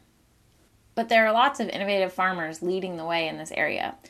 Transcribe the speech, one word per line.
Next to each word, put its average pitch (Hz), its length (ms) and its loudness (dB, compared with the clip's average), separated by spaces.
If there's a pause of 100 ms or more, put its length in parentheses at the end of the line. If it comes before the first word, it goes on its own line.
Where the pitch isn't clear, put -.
(960)
But 226 140 -2
there 226 180 6
are 220 60 4
lots 254 260 4
of 220 100 -2
innovative 196 440 0
farmers 175 500 -2
leading 185 340 -2
the 160 80 -8
way 165 220 0
in 156 120 -6
this 160 140 -12
area. - 440 -2 (140)